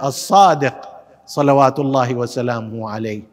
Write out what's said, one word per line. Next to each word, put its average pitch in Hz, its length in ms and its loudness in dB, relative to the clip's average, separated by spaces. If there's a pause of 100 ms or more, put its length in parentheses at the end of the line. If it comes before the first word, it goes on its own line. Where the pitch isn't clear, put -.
الصادق 139 880 2 (360)
صلوات 139 540 2
الله 135 340 0
وسلامه 117 760 -6
عليه.' 107 320 -8 (120)